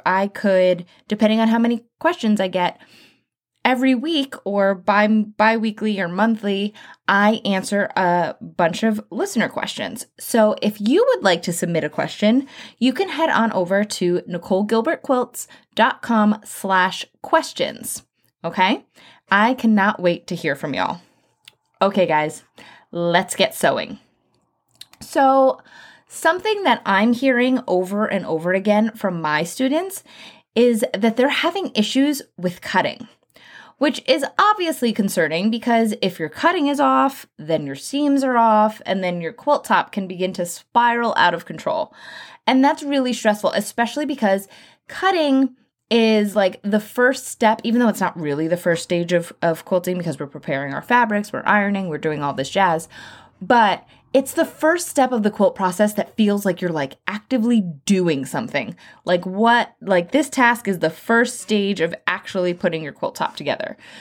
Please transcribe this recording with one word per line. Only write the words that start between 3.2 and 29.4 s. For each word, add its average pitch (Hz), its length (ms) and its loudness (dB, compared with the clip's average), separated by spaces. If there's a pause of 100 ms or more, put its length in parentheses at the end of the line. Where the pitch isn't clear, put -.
every 254 300 2
week 277 400 -2 (100)
or 196 300 0
bi-, 208 340 2
bi-weekly 214 880 0
or 180 80 -2
monthly, 202 680 -2 (340)
I 208 380 4
answer 196 500 -2
a 175 420 0
bunch 170 440 -2
of 214 180 0 (100)
listener 240 380 -2
questions. - 580 -8 (140)
So 214 400 2
if 208 180 -2
you 262 300 2
would - 160 0
like 175 200 4
to 180 80 -4
submit 170 300 -2
a 151 60 -4
question, 214 580 0 (320)
you 254 140 2
can 381 160 -2
head 320 220 0
on 220 220 2
over 190 300 0
to 175 440 0
Nicole 180 380 -2
Gilbert 226 380 0
Quilts - 460 -4 (260)
dot - 280 0
com 208 420 2
slash 185 600 -2 (160)
questions. - 840 -2 (400)
Okay? 190 400 0 (460)
I 214 240 4
cannot 214 440 2
wait 175 280 0
to 180 80 -8
hear 165 200 -4
from 143 200 -8
y'all. 95 260 -4 (800)
Okay, 196 260 2
guys, 151 380 -2 (480)
let's 170 420 0
get - 200 0
sewing. 131 440 -2 (1040)
So 269 600 4 (440)
something 392 580 -2
that - 200 2
I'm 208 300 2
hearing 254 520 2
over 185 380 0
and 185 220 -4
over 165 260 -2
again 208 380 2
from 175 320 -6
my 151 200 0